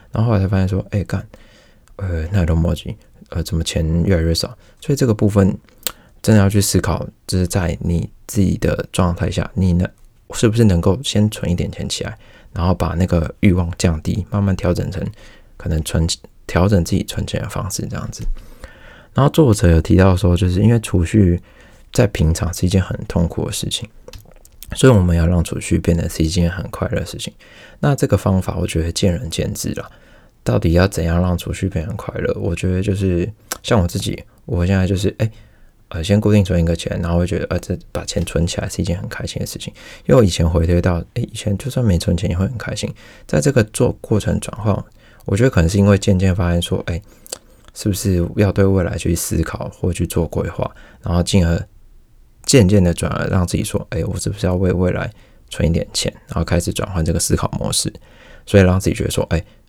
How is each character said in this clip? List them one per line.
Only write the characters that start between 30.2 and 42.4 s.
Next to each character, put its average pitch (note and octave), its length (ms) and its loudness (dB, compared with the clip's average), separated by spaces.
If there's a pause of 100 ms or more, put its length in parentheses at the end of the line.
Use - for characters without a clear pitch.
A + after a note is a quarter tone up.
到 A2+ 160 0
底 E2+ 140 2
要 F2+ 160 4
怎 - 160 -4
样 E2+ 180 2
让 F2+ 160 0
储 - 140 -8
蓄 - 160 -4
变 E2 180 -4
得 - 100 -8
快 - 220 -10
乐？ - 220 -2
我 G2 160 -4
觉 F#2 160 -2
得 F#2 100 0
就 G#2 140 -2
是 F#2 340 0 (320)
像 A#2+ 200 2
我 E2+ 40 2
自 F2+ 140 -4
己， - 240 -6 (220)
我 F2+ 200 -2
现 F#2+ 80 2
在 F#2 140 2
就 G2 80 0
是， G2+ 220 -2
哎， A2 120 0 (600)
呃， E2 120 -8
先 G2+ 200 2
固 G#2+ 100 2
定 G#2 140 6
存 F2 160 0
一 E2 40 2
个 E2+ 80 2
钱， - 280 -6
然 E2+ 100 -4
后 E2+ 60 2
会 F2 100 2
觉 F2 120 -2
得， - 100 -6
呃， F2+ 100 -4
这 - 180 -6 (140)
把 - 140 -6
钱 - 180 -4
存 - 240 -2
起 - 140 -6
来 - 80 -4
是 - 120 -6
一 E2+ 40 -4
件 E2+ 120 -2
很 G#2 120 -8
开 - 160 -10
心 - 160 -8
的 - 40 -8
事 - 140 -10
情。 - 140 -14 (320)
因 - 100 4
为 - 0 -
我 B2+ 80 8
以 G2+ 40 6
前 E2+ 220 0
回 E2 160 2
推 F2 160 2
到， F2 220 0 (120)
哎， A#2+ 60 -4
以 - 120 -6
前 G#2 240 -4
就 B2+ 120 -8
算 B2 160 -2
没 F2 140 4
存 - 160 0
钱 E2+ 140 -2
也 E2+ 80 -2
会 F#2+ 100 0